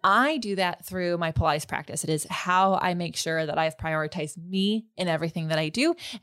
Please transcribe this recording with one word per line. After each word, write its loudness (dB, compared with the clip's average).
I 4
do -4
that 0
through -2
my 0
Pilates 0
practice. -6
It -4
is 0
how 2
I 2
make -4
sure -2
that -2
I've 2
prioritized -4
me 0
in -2
everything -2
that 0
I 0
do. 2